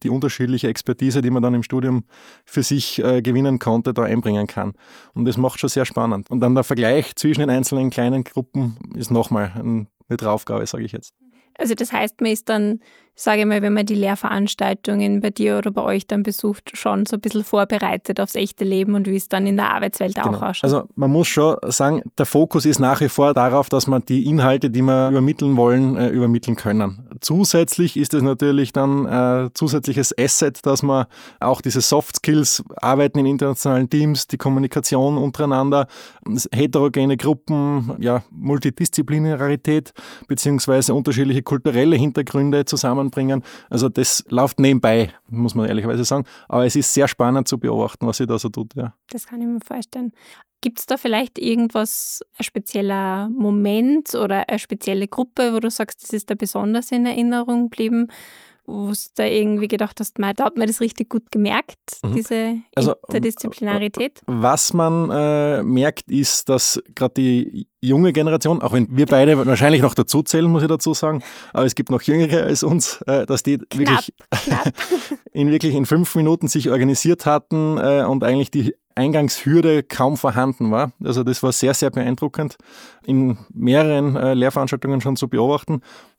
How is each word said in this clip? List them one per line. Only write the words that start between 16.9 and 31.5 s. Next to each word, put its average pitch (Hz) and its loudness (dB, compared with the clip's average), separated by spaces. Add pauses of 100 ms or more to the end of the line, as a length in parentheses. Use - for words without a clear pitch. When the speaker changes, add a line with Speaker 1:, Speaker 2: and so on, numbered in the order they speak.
Speaker 2:
so 214 -4
ein - -4
bisschen 214 -4
vorbereitet 202 -2
aufs 196 -4
echte - -4
Leben 190 0
und 196 0
wie 190 0
es 190 -6
dann 196 0
in 196 2
der 202 0
Arbeitswelt 196 -4
auch - -2
Speaker 1:
Genau. 208 -2
Speaker 2:
ausschaut. 202 -4
Speaker 1:
Also 139 2 (120)
man 139 2
muss 156 4
schon 151 2 (100)
sagen, 143 0 (160)
der 143 2
Fokus 156 2
ist 147 2
nach 131 2
wie 139 2
vor 143 4
darauf, 127 2
dass 135 0
man 131 2
die 127 0
Inhalte, 139 2
die 120 0
wir 131 4
übermitteln 135 2
wollen, 127 4
äh, 123 0
übermitteln 117 0
können. 104 -2 (100)
Zusätzlich 170 2
ist 143 -2
es 147 2
natürlich 139 2
dann, 139 0
äh, 123 0
zusätzliches 139 -2
Asset, - 0
dass 139 2
man 135 0 (340)
auch 127 2